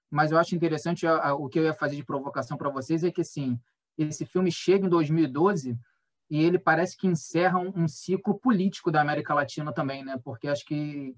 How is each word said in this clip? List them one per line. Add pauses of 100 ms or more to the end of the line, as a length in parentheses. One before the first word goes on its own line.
(100)
Mas
eu
acho
interessante
a,
a,
o
que
eu
ia
fazer
de
provocação
pra
vocês
é
que,
assim, (380)
esse
filme
chega
em
dois
mil
e
doze (520)
e
ele
parece
que
encerra
um,
um
ciclo
político
da
América
Latina
também,
né?
Porque
acho
que,